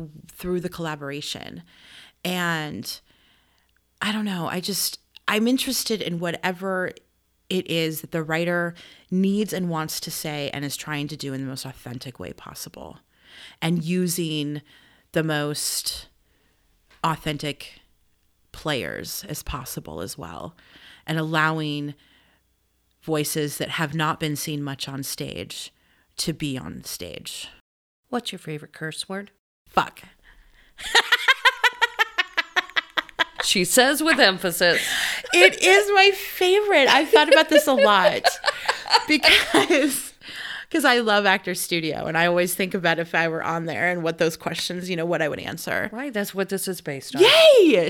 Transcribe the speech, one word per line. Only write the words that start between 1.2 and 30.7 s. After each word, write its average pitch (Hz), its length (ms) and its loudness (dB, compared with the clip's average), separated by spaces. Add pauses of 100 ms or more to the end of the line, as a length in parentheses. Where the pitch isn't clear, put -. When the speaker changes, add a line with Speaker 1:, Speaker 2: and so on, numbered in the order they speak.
Speaker 1:
And 170 760 -4 (1000)
I 208 100 -2
don't 214 140 -4
know, 180 220 -4
I 180 120 -4
just, - 400 -4 (280)
I'm 214 200 2
interested 247 540 -2
in 170 180 -6
whatever 180 720 -4 (580)
it 185 180 -2
is 160 340 -2
that - 100 -16
the 165 120 -4
writer 170 520 -2 (340)
needs 196 440 0
and 175 160 -4
wants 156 320 -4
to 165 100 -10
say 147 420 -6
and 139 100 -6
is 139 140 -6
trying 147 300 -6
to 147 100 -10
do 139 160 -8
in 135 80 -6
the 135 60 -6
most 131 180 -10
authentic 127 540 -14
way 90 140 -10
possible, - 680 -16 (600)
and 165 220 0
using 160 800 -2 (500)
the 160 120 0
most 147 840 -4 (960)
authentic 151 800 -6 (680)
players 117 760 -6
as - 160 -8
possible 85 580 -10
as - 160 -10
well, 85 380 -12 (520)
and 160 100 -4
allowing 156 760 -2 (1080)
voices 151 560 -2
that - 120 -6
have 156 260 -4
not 156 240 -2
been 151 160 -2
seen 147 260 -6
much 139 260 -8
on 139 140 -8
stage - 720 -10 (440)
to - 160 -4
be 139 240 -4
on 82 260 -12
stage. - 640 -12 (640)
Speaker 2:
What's 240 220 -6
your 185 80 -14
favorite 151 340 -12
curse - 340 -10
word? 202 240 -12 (360)
Speaker 1:
Fuck. - 340 -2 (840)